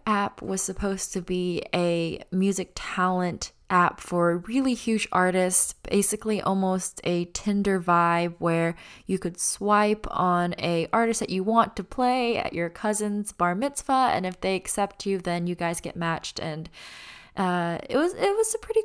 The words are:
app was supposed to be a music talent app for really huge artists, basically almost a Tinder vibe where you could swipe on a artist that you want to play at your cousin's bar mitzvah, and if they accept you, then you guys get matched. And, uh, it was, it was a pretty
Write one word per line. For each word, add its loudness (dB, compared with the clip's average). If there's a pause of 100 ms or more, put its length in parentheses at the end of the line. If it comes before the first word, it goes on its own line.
app 0
was -4
supposed -4
to -4
be -4 (100)
a 0 (100)
music 0
talent -2 (180)
app 4
for 2
really 0
huge 0
artists, 2 (160)
basically 0
almost 0
a 0
Tinder 0
vibe 4
where 2 (320)
you 2
could -6
swipe 2
on 2
a 0
artist 2
that -4
you 0
want 2
to -4
play 0
at -4
your -2
cousin's -2
bar 0
mitzvah, 0
and 0
if -8
they 0
accept -4
you, 2
then -2
you -2
guys -4
get -10
matched. -4
And, -8 (680)
uh, 0 (100)
it 2
was, 2
it 0
was 0
a -6
pretty 0